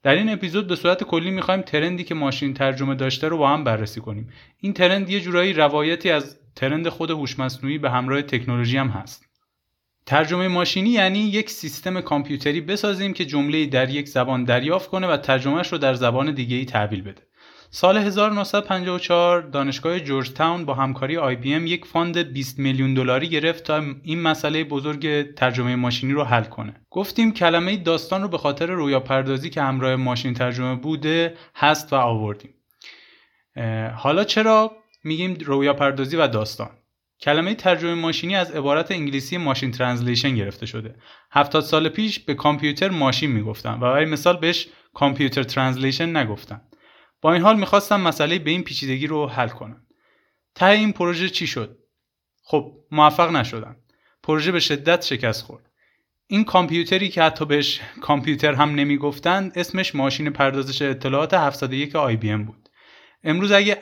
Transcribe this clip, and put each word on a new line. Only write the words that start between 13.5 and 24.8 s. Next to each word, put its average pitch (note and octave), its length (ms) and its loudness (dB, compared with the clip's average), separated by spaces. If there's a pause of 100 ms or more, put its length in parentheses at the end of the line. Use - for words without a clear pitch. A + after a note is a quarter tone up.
در C3 220 2
یک C#3+ 180 -4
زبان B2+ 360 0
دریافت C3 460 0
کنه F#3 180 -2
و D3+ 100 2
ترجمه‌اش C#3 540 0
رو E3+ 60 -4
در C3+ 160 2
زبان B2+ 400 0
دیگه‌ای B2+ 320 -4
تحویل G#2 360 -2
بده. G2 200 -16 (520)
سال F#3+ 240 4
هزار G#3 340 2
نهصد G#3 320 -2
پنجاه F#3 320 -4
و F3 40 -4
چهار F3 420 4
دانشگاه C#3+ 580 -4
جورج C3+ 320 -2
تاون E3 340 -2
با C#3+ 80 -2
همکاری C3+ 440 -2
آی C3+ 180 0
بی C3 180 -4
ام E3 140 -2
یک E3+ 180 -4
فاند E3+ 320 -2
بیست C3+ 420 -6
میلیون C3+ 340 2
دلاری C3 360 2
گرفت E3 340 0
تا D#3 200 -2 (200)
این E3 180 -4
مسئله D#3 420 0
بزرگ D3 680 -4